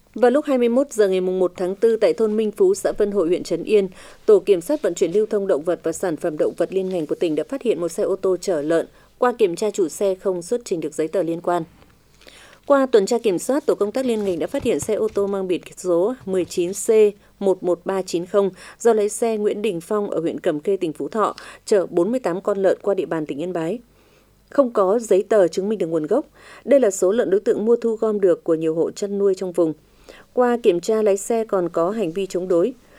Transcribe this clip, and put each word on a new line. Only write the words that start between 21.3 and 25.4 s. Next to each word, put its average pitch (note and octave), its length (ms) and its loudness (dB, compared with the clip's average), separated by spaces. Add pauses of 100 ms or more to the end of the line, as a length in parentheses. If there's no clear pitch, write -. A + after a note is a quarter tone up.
chở F#3 220 2
bốn F3 240 0
mươi B3+ 100 -2
tám F#3 200 -4
con G3+ 180 -2
lợn F#3+ 240 2
qua G3 120 0
địa F3 120 -4
bàn D#3+ 200 -4
tỉnh C#3+ 140 -8
Yên F3+ 120 -6
Bái. F3 260 -4 (720)
Không B3 220 2
có G3+ 260 2
giấy G#3 300 2
tờ G3 200 4